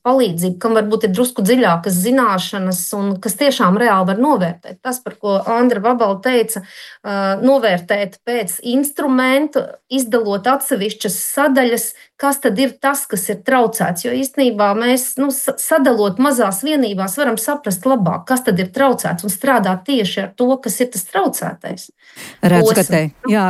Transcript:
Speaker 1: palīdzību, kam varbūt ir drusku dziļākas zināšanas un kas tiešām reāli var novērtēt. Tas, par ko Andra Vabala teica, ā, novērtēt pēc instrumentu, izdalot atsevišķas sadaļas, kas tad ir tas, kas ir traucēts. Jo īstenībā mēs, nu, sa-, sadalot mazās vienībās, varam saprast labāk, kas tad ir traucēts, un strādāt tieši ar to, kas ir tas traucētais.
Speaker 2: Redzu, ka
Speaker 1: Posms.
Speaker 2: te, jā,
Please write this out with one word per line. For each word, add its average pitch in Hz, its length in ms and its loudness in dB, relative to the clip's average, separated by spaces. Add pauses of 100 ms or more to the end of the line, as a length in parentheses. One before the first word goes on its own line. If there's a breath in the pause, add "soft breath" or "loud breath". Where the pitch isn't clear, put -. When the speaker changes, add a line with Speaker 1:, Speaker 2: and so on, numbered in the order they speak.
Speaker 1:
palīdzību, 185 560 0
kam 226 160 0
varbūt 214 300 0
ir 185 80 -2
drusku 247 260 0
dziļākas 190 560 2
zināšanas 190 840 0 (120)
un 202 240 -2
kas - 220 -6
tiešām 233 420 4
reāli 190 300 4
var 202 100 -2
novērtēt. 190 640 0
Tas, 247 160 -6
par - 160 -12
ko 196 240 0
Andra 233 400 2
Vabala 220 400 2
teica, 226 400 0 (400 loud breath)
ā, 196 400 -2
novērtēt 202 800 2
pēc 233 400 -4
instrumentu, 269 1040 0 (240)
izdalot 226 560 -2
atsevišķas 220 720 -2 (160)
sadaļas, 254 540 2 (340 loud breath)
kas 269 180 0
tad 208 220 0
ir 269 160 0
tas, 277 320 -2
kas 196 240 -4
ir - 100 -8
traucēts. 226 640 0
Jo 240 80 -4
īstenībā 247 640 0
mēs, 247 400 0
nu, 277 160 0
sa-, - 240 -6
sadalot 240 640 2
mazās 233 420 0
vienībās, 208 540 -2
varam 240 240 0
saprast 262 480 -2
labāk, 190 400 0
kas 254 160 0
tad 180 160 2
ir 185 100 -4
traucēts, 240 540 0
un 202 80 -4
strādāt 196 560 0
tieši 208 320 0
ar 190 160 -6
to, 247 240 2
kas 202 180 -6
ir 247 140 -2
tas - 160 -8
traucētais. - 800 -4 (560 loud breath)
Speaker 2:
Redzu, 175 240 6
ka 214 140 4
Speaker 1:
Posms. - 100 0
Speaker 2:
te, 156 400 0
jā, 208 160 4